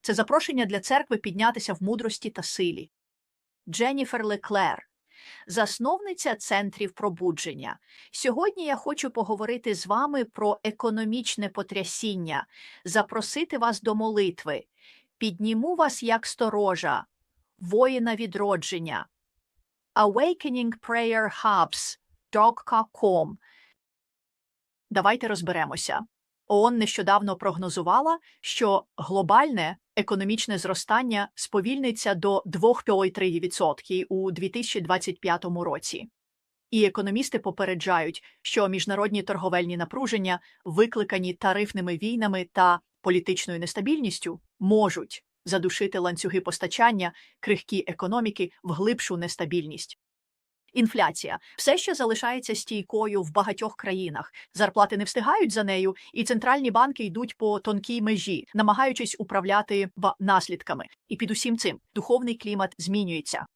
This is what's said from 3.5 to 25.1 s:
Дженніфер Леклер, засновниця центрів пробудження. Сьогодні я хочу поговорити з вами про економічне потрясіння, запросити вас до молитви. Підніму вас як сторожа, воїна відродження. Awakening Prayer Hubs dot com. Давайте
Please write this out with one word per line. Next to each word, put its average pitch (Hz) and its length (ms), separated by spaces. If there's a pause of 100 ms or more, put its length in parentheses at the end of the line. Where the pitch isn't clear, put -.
Дженніфер 247 560
Леклер, 202 640 (580)
засновниця 302 880
центрів 202 560
пробудження. 170 880 (320)
Сьогодні 349 540
я 285 100
хочу 285 340
поговорити 220 680
з 170 120
вами 262 380
про 208 380
економічне 220 840
потрясіння, 190 1000 (380)
запросити 220 720
вас 233 240
до 214 140
молитви. 208 680 (540)
Підніму 220 580
вас 302 280
як 226 220
сторожа, 202 800 (540)
воїна 233 560
відродження. 185 920 (880)
Awakening 240 840
Prayer 226 640
Hubs - 560 (320)
dot 220 640
com. 170 380 (1600)
Давайте 214 380